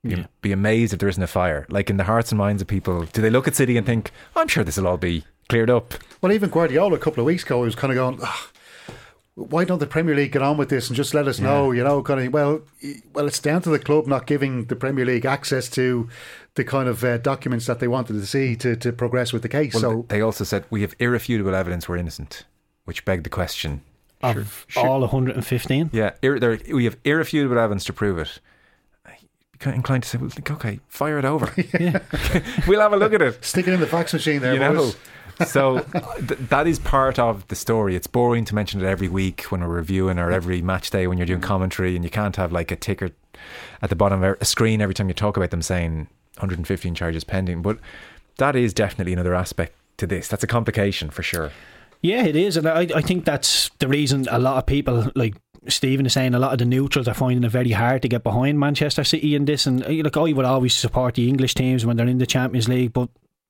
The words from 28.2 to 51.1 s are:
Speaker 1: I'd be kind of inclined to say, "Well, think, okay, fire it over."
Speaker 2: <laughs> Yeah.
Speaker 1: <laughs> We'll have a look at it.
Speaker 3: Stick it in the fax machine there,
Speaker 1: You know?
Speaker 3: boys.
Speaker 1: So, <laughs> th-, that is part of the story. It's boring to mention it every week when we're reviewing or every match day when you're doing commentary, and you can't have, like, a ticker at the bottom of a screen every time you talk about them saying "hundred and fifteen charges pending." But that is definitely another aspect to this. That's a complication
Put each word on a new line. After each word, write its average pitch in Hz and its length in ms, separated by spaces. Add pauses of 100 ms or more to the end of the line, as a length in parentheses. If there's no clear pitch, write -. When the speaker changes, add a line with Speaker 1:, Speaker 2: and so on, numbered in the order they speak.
Speaker 1:
I'd - 120 (340)
be - 80
kind 139 140
of - 40
inclined 127 240
to - 60
say, 123 100
"Well, 127 120
think, - 200
okay, 117 380
fire 147 320
it 131 40
over." 143 280 (120)
Speaker 2:
<laughs> - 140
Yeah. 170 220 (320)
Speaker 1:
<laughs> - 340
We'll 202 140
have 214 120
a 208 40
look 208 160
at 202 100
it. 123 220
Speaker 3:
Stick 180 240
it 185 60
in 185 60
the 151 60
fax 165 260
machine 147 280
there, 127 140
Speaker 1:
You 123 60
know? 143 140
Speaker 3:
boys. 135 220 (520)
Speaker 1:
So, 135 300
<laughs> - 480
th-, 120 140 (100)
that 143 160
is 165 140
part 135 400
of 113 260
the - 80
story. 104 400
It's 90 140
boring 120 380
to 107 100
mention 101 240
it 92 60
every 95 220
week 95 420
when 92 100
we're 87 80
reviewing 90 500
or 87 140
every 90 300
match 92 280
day 95 160
when 90 100
you're 90 120
doing 90 120
commentary, 92 540
and 87 100
you 87 60
can't 104 240
have, 90 160
like, 85 220
a - 40
ticker 92 340 (680)
at 110 80
the 101 80
bottom 98 280
of 95 160
a - 40
screen 110 380
every 95 120
time 101 120
you 90 80
talk 104 220
about 90 160
them 82 100
saying 82 460 (300)
"hundred 92 200
and 85 80
fifteen 90 300
charges 82 260
pending." 90 400
But 104 160 (600)
that 135 180
is 120 180
definitely 92 380
another 90 240
aspect - 380 (240)
to 95 100
this. 87 180
That's - 160
a 117 60
complication 101 640